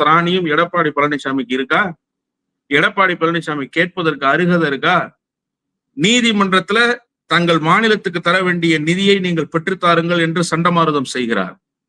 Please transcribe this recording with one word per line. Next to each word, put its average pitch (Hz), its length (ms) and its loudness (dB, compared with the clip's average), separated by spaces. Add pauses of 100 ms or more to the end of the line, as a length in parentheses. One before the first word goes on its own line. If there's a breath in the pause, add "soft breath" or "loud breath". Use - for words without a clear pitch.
திராணியும் 170 460 2
எடப்பாடி 165 500 0
பழனிசாமிக்கு 135 560 -2
இருக்கா? 156 440 -2 (720)
எடப்பாடி 185 460 0
பழனிசாமி 160 500 -4
கேட்பதற்கு 160 600 -2
அருகதை 170 420 2
இருக்கா? 143 500 -2 (800)
நீதிமன்றத்துல 214 1000 0 (300)
தங்கள் 170 320 2
மாநிலத்துக்கு 196 640 0
தர 185 220 0
வேண்டிய 170 360 0
நிதியை 190 400 2
நீங்கள் 170 300 -2 (100)
பெற்றுத்தாருங்கள் 170 600 0
என்று 165 380 -2
சண்டமாருதம் 165 480 0
செய்கிறார். 110 540 -4 (300)